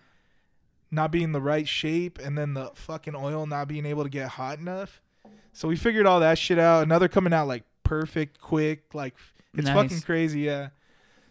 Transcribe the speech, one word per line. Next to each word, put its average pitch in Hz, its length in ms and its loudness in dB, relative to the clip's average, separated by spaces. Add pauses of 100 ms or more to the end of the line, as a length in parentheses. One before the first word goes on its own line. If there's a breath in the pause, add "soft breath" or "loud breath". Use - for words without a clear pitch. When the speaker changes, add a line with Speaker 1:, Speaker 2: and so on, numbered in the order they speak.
(920)
Speaker 1:
not 156 220 0
being 165 200 0
the 147 80 -2
right 151 260 0
shape 165 520 -2
and 139 180 -6
then 147 180 -4
the 135 200 -8
fucking 160 420 -12
oil 151 300 -6
not 180 220 -6
being 147 180 -6
able 147 180 -2
to 143 60 -6
get 135 200 -8
hot 135 280 -8
enough. 185 420 -10 (520 soft breath)
So - 160 -6
we 165 80 2
figured 220 300 2
all 180 140 8
that 160 160 6
shit 170 220 0
out. 165 240 6
And 156 80 0
now 165 80 6
they're 175 100 6
coming 180 240 2
out, 156 160 0
like, 120 160 -8 (200)
perfect, 156 560 -2
quick. 156 540 -2
Like, 139 200 -10 (400)
it's 147 120 -2
Speaker 2:
Nice. 139 80 2
Speaker 1:
fucking 170 280 2
crazy, 160 380 -2
yeah. 143 280 -4 (640)